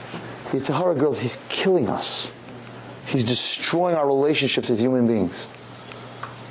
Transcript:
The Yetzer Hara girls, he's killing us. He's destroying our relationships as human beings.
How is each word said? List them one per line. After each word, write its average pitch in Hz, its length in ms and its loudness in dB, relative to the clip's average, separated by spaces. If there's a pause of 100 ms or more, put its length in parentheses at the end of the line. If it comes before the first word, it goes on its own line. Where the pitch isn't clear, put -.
(500)
The 139 80 0
Yetzer 139 160 -2
Hara 180 200 2
girls, 139 260 2
he's 120 180 -2 (100)
killing 175 400 2
us. - 420 -2 (760)
He's 131 180 2
destroying 165 720 2
our 147 100 4
relationships 139 640 2
as 110 100 2
human 123 260 4
beings. 104 420 0 (1040)